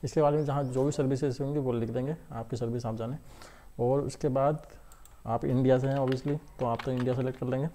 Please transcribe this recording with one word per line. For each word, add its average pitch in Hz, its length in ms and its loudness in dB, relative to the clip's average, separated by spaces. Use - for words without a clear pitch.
इसके 156 180 2
बारे 147 140 6
में 151 80 2
जहाँ 143 200 0
जो 127 200 2
भी 143 80 2
services 135 480 0
होंगी 139 180 0
वो 127 140 0
लिख 113 180 0
देंगे, 127 240 -2
आपकी 117 240 -6
service 117 300 -2
आप 110 100 -2
जाने। 113 200 -4
और 127 200 4
उसके 143 280 -2
बाद 139 380 2
आप 117 180 -2
India 131 340 4
से 131 100 0
हैं 135 80 0
obviously, 135 400 0
तो 127 60 0
आप 117 180 0
तो 135 80 -2
India 123 220 0
select 127 260 -2
कर 127 60 -4
लेंगे। 135 280 0